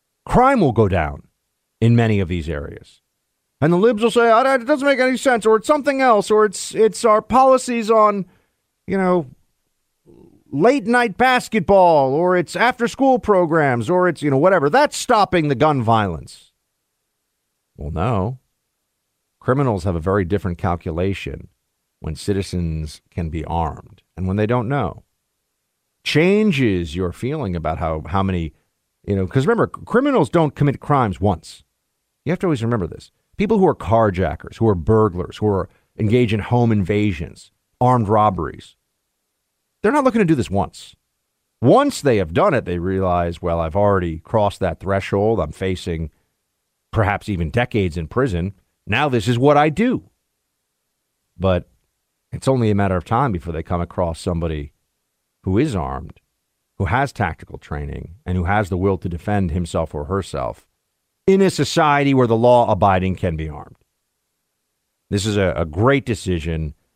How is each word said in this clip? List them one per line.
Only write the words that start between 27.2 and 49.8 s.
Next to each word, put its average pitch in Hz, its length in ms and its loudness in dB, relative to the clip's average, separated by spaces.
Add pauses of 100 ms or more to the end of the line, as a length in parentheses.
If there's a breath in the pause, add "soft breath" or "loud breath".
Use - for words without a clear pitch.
about 80 220 -4
how, 80 300 -6
how 95 140 -2
many, 90 320 -2 (520)
you 101 100 -2
know, 95 100 -2
'cause 135 220 -2
remember, 214 260 0
c-, - 120 -18
criminals 254 440 0
don't 160 240 0
commit 143 280 -2
crimes 120 400 0
once. 95 420 -4 (640)
You 147 60 -2
have 180 80 -2
to 190 80 -2
always 131 160 -2
remember 113 240 -2
this. - 240 -16 (260)
People 208 200 0
who 190 100 4
are 139 80 2
carjackers, 92 840 0
who 113 100 2
are 104 80 4
burglars, 90 640 0
who 107 100 -2
are 98 220 -2 (280)
engaged 110 360 2
in 110 80 -2
home 120 300 2
invasions, 104 800 -2 (280)
armed 123 300 2
robberies, 101 640 -2 (1080)
they're 214 120 0
not 294 100 2
looking 233 160 2
to 202 60 4
do 160 100 2
this 120 140 -2
once. - 460 -6 (640)
Once 240 400 4
they 123 160 2
have 85 160 -2
done 170 200 2
it, 104 120 0
they 87 140 -4
realize, 87 600 -2
"Well, 82 200 -2
I've 80 140 -4
already 95 440 0
crossed 104 400 -2
that 87 200 -4
threshold. 98 600 -2
I'm 76 120 -4
facing 87 580 -6 (800)
perhaps 101 380 -2
even 85 220 -4
decades 104 440 -2
in 80 120 -6
prison. 101 460 -4 (340)
Now 135 200 -2
this 120 200 -2
is 120 100 2
what 143 180 4
I 151 140 4
do." 190 400 -2 (1300)